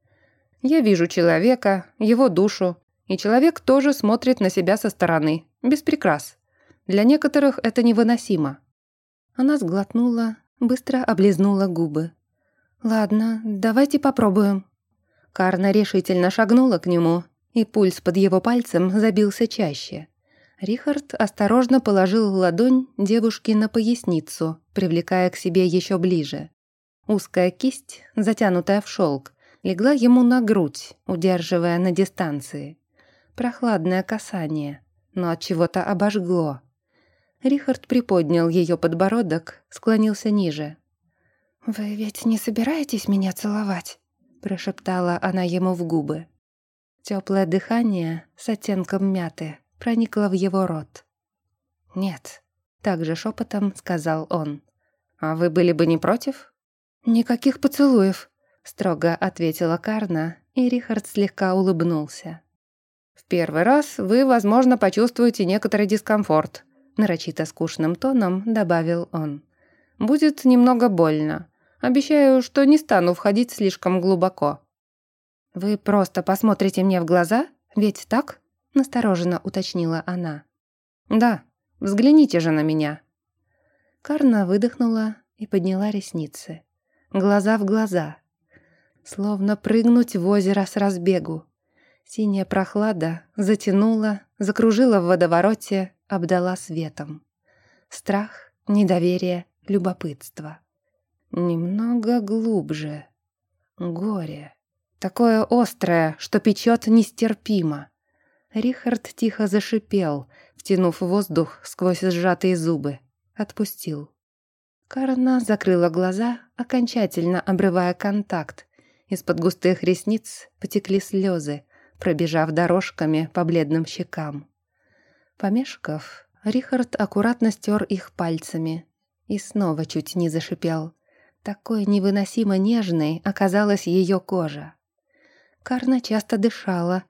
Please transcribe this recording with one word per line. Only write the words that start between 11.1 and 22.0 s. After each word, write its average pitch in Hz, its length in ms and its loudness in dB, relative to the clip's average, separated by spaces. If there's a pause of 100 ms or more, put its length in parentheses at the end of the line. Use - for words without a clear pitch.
губы. 165 460 -4 (680)
«Ладно, 220 640 0
давайте 226 540 0
попробуем». 208 680 2 (640)
Карна 185 380 0
решительно 190 600 2
шагнула 226 480 4
к - 80 -8
нему, 170 380 2 (280)
и 226 120 0
пульс 196 360 0
под 180 160 0
его 190 240 4
пальцем 233 500 0
забился 208 560 2
чаще. 160 640 -6 (540)
Рихард 285 520 -4
осторожно 233 640 2
положил 202 520 2